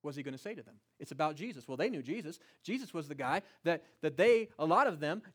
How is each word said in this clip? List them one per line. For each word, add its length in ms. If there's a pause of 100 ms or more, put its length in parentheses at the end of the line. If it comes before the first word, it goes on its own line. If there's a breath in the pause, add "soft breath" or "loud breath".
What's 140
he 80
gonna 120
say 200
to 80
them? 160 (180)
It's 140
about 240
Jesus. 320
Well, 80
they 120
knew 140
Jesus. 380 (240 soft breath)
Jesus 280
was 140
the 80
guy 280 (200 loud breath)
that, 220 (160 loud breath)
that 160
they, 320 (100)
a 80
lot 220
of 100
them, 240 (120)